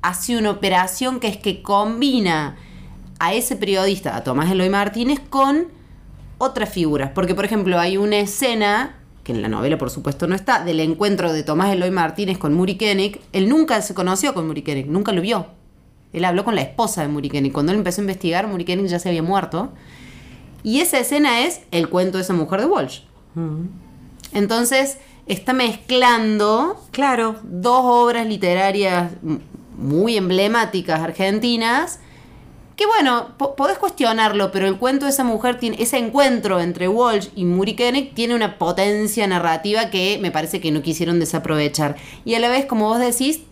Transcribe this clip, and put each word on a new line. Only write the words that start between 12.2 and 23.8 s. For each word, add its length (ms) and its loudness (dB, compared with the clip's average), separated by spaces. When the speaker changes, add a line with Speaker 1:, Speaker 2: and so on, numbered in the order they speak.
Speaker 1:
con 160 -2
Muri 240 2
Koenig. 440 0
Él 160 2
nunca 320 4
se 140 -8
conoció 400 0
con 120 -2
Muri 160 -4
Koenig, 260 -4
nunca 240 0
lo 100 0
vio. 240 -2
Él 140 -2
habló 180 0
con 100 0
la 60 0
esposa 400 -2
de 80 -2
Muri 220 -4
Koenig. 240 0
Cuando 180 0
él 60 2
empezó 240 -2
a 20 -2
investigar, 420 -2
Muri 200 -4
Koenig 220 0
ya 100 -2
se 100 -4
había 140 0
muerto. 500 -2
Y 180 2
esa 180 2
escena 420 2
es 300 -2
el 180 0
cuento 300 0
de 60 -2
esa 100 0
mujer 260 0
de 60 2
Walsh. 340 0
Speaker 2:
Ujú. 320 -6